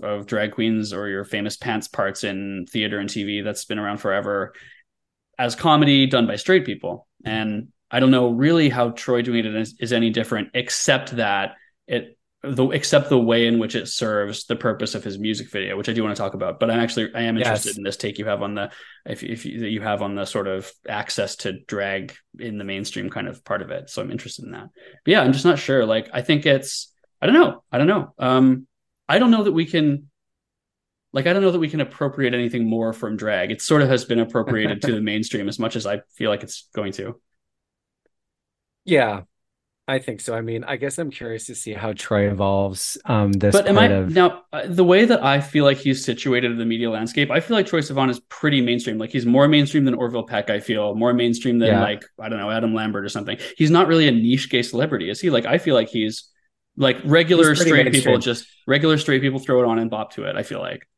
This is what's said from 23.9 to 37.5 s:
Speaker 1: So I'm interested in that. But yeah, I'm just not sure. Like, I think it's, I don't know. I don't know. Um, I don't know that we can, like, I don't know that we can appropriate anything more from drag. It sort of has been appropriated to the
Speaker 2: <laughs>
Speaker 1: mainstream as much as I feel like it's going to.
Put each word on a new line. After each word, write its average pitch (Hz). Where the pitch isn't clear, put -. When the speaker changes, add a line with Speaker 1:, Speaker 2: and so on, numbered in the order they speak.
Speaker 1:
So -
I'm -
interested -
in -
that. -
But 156
yeah, 208
I'm 135
just 135
not 165
sure. 131
Like, 110
I -
think 147
it's, -
I -
don't 240
know. -
I -
don't 147
know. 196
Um, 131
I 170
don't 247
know 226
that 202
we 165
can, 151
like, 139
I 175
don't 196
know 185
that 175
we 156
can 156
appropriate 135
anything 120
more 113
from 110
drag. 104
It 107
sort 151
of 135
has 127
been 117
appropriated 107
to 131
the 107
Speaker 2:
<laughs> 107
Speaker 1:
mainstream 107
as 101
much 110
as 104
I 101
feel 113
like 101
it's -
going 101
to. -